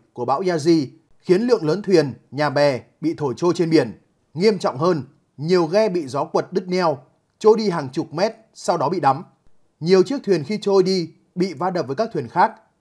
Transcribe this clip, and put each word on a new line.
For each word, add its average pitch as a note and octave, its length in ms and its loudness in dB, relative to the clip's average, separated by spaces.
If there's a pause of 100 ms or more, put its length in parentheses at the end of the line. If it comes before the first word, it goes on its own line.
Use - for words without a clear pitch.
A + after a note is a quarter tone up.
(120)
của A#2+ 120 -10
bão C#3 240 -2
Yagi, E3 380 2 (320)
khiến F3+ 240 0
lượng A#3 220 2
lớn E3+ 180 0
thuyền, D#3+ 300 2 (180)
nhà C#3+ 200 -2
bè C#3 300 2 (200)
bị D#3 140 -2
thổi C3+ 220 -4
trôi F3 200 0
trên E3 140 0
biển. B2+ 300 2 (340)
Nghiêm F#3+ 240 2
trọng C3 200 -4
hơn, D#3+ 240 0 (340)
nhiều E3 300 0
ghe G#3 220 2
bị F3 180 -4
gió C#3 180 -4
quật E3 280 -4
đứt F#3 160 -4
neo, F3 300 0 (400)
trôi G#3+ 200 6
đi G#3+ 120 -2
hàng D3+ 220 -4
chục D3 220 -6
mét, G3+ 180 0 (220)
sau F#3 220 -4
đó C#3 120 0
bị F3+ 120 -4
đắm. C#3 220 2 (580)
Nhiều F3+ 220 4
chiếc C4 220 -4
thuyền F3 200 0
khi G#3 180 -6
trôi G3 200 2
đi F3+ 280 -2 (240)
bị F3+ 200 -2
va F3 160 -4
đập E3+ 160 -4
với C3+ 100 -8
các A3+ 160 -2
thuyền C3 160 -6
khác, G3 240 0 (280)